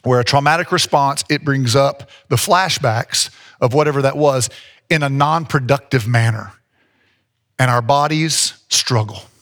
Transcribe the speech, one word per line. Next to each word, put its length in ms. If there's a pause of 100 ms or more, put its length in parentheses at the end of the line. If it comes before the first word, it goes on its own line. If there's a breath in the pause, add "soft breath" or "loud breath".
Where 160
a 40
traumatic 480
response, 580
it 140
brings 320
up 340 (200 loud breath)
the 60
flashbacks 920 (300 loud breath)
of 140
whatever 280
that 160
was 320 (400 loud breath)
in 140
a 60
non-productive 960
manner. 460 (1040)
And 120
our 120
bodies 880
struggle. 520 (200)